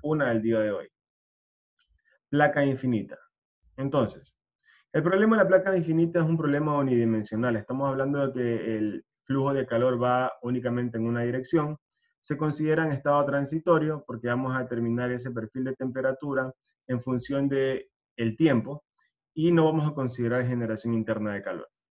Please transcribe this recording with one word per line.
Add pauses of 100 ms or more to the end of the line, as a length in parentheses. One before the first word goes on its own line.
una
el
día
de
hoy. (1400)
Placa
infinita. (580)
Entonces, (560)
el
problema
de
la
placa
infinita
es
un
problema
unidimensional.
Estamos
hablando
de
que
el (200)
flujo
de
calor
va (120)
únicamente
en
una
dirección. (440)
Se
considera
en
estado
transitorio
porque
vamos
a
determinar
ese
perfil
de
temperatura (320)
en
función
de (260)
el
tiempo (500)
y
no
vamos
a
considerar
generación
interna
de
calor. (260)